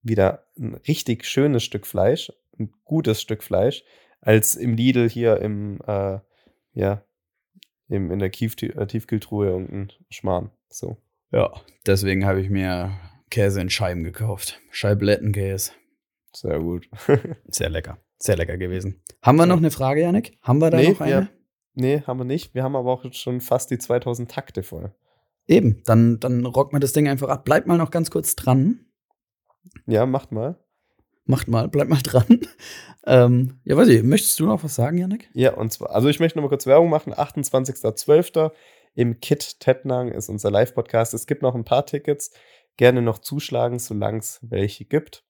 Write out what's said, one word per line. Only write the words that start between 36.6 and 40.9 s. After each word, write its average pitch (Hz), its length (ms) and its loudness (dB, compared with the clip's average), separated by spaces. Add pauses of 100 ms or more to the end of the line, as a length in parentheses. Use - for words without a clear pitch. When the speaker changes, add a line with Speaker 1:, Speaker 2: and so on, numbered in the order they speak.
Speaker 1:
Werbung 160 240 6
machen. 151 260 -2
Achtundzwanzigster 131 800 -4
zwölfter 156 580 2 (440)
im 120 240 0
Kit - 400 -4
Tettnang 127 500 -2
ist - 180 -10
unser 107 220 -4
Live-Podcast. 113 640 0